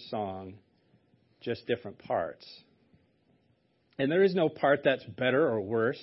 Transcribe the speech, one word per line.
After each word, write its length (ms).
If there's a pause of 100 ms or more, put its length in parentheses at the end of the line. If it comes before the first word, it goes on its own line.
song, 440 (880)
just 260
different 300
parts. 480 (1500)
And 100
there 140
is 100
no 140
part 380
that's 180
better 420
or 140
worse, 440